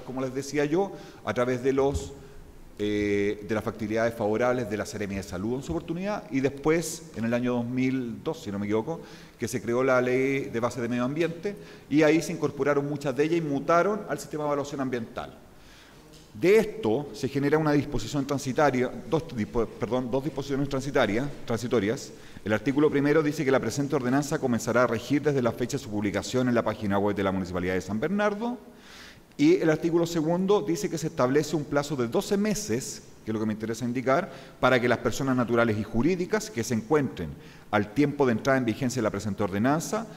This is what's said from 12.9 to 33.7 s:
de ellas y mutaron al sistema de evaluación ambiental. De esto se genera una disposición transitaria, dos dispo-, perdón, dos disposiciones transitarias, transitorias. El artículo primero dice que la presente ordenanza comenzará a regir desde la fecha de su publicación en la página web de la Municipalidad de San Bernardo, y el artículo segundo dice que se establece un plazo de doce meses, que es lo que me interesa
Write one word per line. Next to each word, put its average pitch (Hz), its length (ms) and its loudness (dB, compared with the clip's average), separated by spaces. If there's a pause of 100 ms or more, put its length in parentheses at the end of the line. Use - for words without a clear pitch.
de 147 100 2
ellas 165 120 0
y 165 40 0
mutaron 170 680 2
al 147 80 -4
sistema 151 280 -8
de - 20 -2
evaluación 143 340 -2
ambiental. 117 560 -6 (960)
De 175 240 6
esto 139 560 2
se - 140 -4
genera 143 320 2
una 156 120 2
disposición 131 540 0
transitaria, 135 640 2 (160)
dos 156 160 0 (120)
dispo-, 107 320 0
perdón, 123 420 -2
dos 135 140 0
disposiciones 139 460 -2
transitarias, 131 580 0 (180)
transitorias. 113 640 0 (320)
El 104 100 0
artículo 143 360 4
primero 143 320 4
dice 147 240 -2
que 135 60 2
la 131 80 6
presente 131 360 -2
ordenanza 143 440 0
comenzará 120 440 2
a 120 40 4
regir 117 340 0
desde 139 200 2
la 113 100 2
fecha 127 260 -4
de - 60 -8
su 107 60 -12
publicación 104 580 0
en 120 80 2
la 110 80 4
página 104 340 0
web 101 180 2
de 101 80 0
la 95 80 2
Municipalidad 92 440 -2
de 90 60 0
San 104 180 -4
Bernardo, 208 580 -2 (800)
y 156 200 6
el 160 120 2
artículo 165 380 2
segundo 175 540 2
dice 170 280 -2
que 165 80 -4
se 160 100 -4
establece 143 480 2
un 147 100 -2
plazo 143 300 -2
de 120 120 0
doce 196 300 0
meses, 170 680 -2 (200)
que 107 80 -4
es - 20 -2
lo 110 60 0
que 110 60 -2
me 110 80 0
interesa 113 320 -6